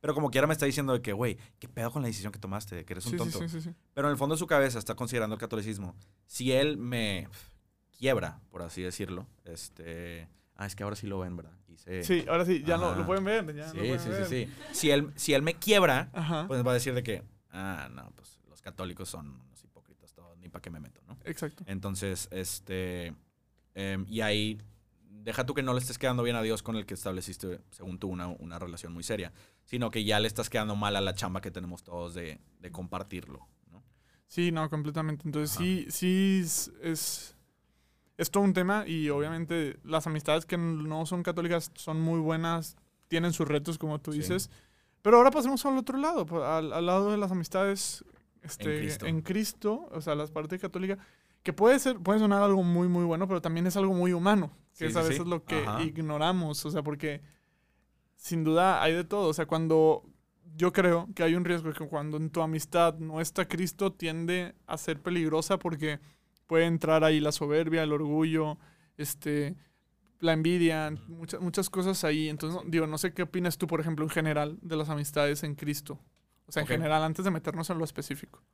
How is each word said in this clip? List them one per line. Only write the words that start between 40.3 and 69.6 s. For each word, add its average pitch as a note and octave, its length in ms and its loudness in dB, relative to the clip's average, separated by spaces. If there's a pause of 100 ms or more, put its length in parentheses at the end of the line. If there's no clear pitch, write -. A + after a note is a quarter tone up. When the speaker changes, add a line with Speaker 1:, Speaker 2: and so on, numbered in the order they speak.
Speaker 2:
que - 140 -4
no D#3+ 480 -2
son F3 160 -2
católicas E3+ 540 -2
son D#3+ 240 -4
muy E3 180 2
buenas, D#3+ 580 -2 (300)
tienen E3 260 0
sus D#3+ 140 0
retos, D3+ 320 0
como D3+ 220 -4
tú D3+ 120 -8
Speaker 1:
Sí. D3 60 -2
Speaker 2:
dices. F3+ 320 -2 (520)
Pero A#3 160 10
ahora B3+ 120 12
pasemos C4 360 2
al C4+ 120 4
otro C4 200 -2
lado, D4 280 0
po-, D#3+ 180 -2
al, D#3 280 0
al E3+ 140 0
lado G3 260 4
de G#3+ 40 2
las G3+ 140 0
amistades, F#3+ 720 -2 (380)
este, D#3 320 -4
Speaker 1:
En D3+ 60 -4
Cristo. D3+ 260 -4
Speaker 2:
en D#3+ 160 0
Cristo, G#3+ 720 -2
o D#3+ 80 -8
sea, D3+ 160 0
la D3+ 100 -2
parte D#3 320 -6
católica, F#3+ 400 -4 (460)
que F3+ 80 -2
puede A#3 260 8
ser, B3+ 220 2
puede F#3+ 180 4
sonar G3+ 240 6
algo G3 220 6
muy, F3 240 4
muy F3 160 4
bueno, E3+ 240 0
pero F#3 120 2
también E3 280 0
es F3+ 80 0
algo F#3+ 180 4
muy F3+ 180 4
humano, F3+ 380 4 (280)
que D#3+ 60 -6
Speaker 1:
Sí, D#3+ 60 2
Speaker 2:
es A2 60 0
a E3+ 60 4
Speaker 1:
sí, D#3+ 80 4
Speaker 2:
veces D#3 140 0
Speaker 1:
sí. E3+ 60 -4
Speaker 2:
lo E3+ 140 -2
que D#3+ 120 -2 (100)
Speaker 1:
Ajá. A2+ 160 0
Speaker 2:
ignoramos, D#3 840 0
o D3 60 -4
sea, D3+ 120 -2
porque D3 380 -4 (960)
sin E3 280 -2
duda D#3+ 380 6
hay D#3+ 120 4
de F3 100 -2
todo, G3+ 240 0
o D#3 60 2
sea, D#3+ 120 -2
cuando D#3+ 580 4 (500)
yo F3 180 2
creo E3+ 420 4
que - 80 -2
hay E3 120 6
un F3 100 2
riesgo E3+ 280 -2
que D3+ 160 -8
cuando D3+ 300 -4
en D#3 120 -2
tu E3 120 0
amistad D#3+ 560 2
no D#3+ 220 -6
está E3 280 -2
Cristo F#3 440 -2
tiende E3 600 -2 (120)
a D#3+ 120 -4
ser D3+ 220 -4
peligrosa E3 580 2
porque D3+ 400 -2 (480)
puede E3 200 6
entrar D#3+ 380 4
ahí D#3 160 6
la D3+ 120 0
soberbia, D#3+ 500 2
el D3+ 100 0
orgullo, D#3 640 0 (380)
este, D3 600 -2 (640)